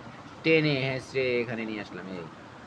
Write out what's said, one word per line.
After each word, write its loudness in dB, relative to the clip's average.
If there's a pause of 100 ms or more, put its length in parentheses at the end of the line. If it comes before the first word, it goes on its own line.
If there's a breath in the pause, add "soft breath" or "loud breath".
(440)
টেনে 8
হেঁচড়ে 2
এখানে -2
নিয়ে -4
আসলাম। -10
এই -6 (440)